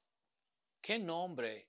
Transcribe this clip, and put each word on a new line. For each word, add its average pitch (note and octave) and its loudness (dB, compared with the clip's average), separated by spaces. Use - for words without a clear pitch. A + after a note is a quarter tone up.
¿Qué A3 4
nombre E3 -2